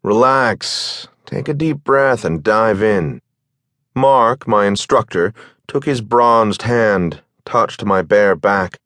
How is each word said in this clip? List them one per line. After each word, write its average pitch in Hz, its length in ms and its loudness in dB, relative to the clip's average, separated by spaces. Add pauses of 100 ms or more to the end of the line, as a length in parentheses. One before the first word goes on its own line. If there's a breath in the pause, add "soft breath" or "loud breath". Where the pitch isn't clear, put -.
"Relax, 123 1000 -2 (160)
take - 240 -8
a 151 40 -4
deep 147 300 -4
breath 135 400 0
and 82 180 -4
dive 107 400 0
in." 87 380 0 (720)
Mark, 127 540 2
my 104 180 2
instructor, 101 680 -2 (340 loud breath)
took 139 160 -6
his 135 160 -4
bronzed 113 640 2
hand, 104 580 0 (240)
touched - 400 -4
my 98 180 0
bare 101 320 2
back 95 520 -2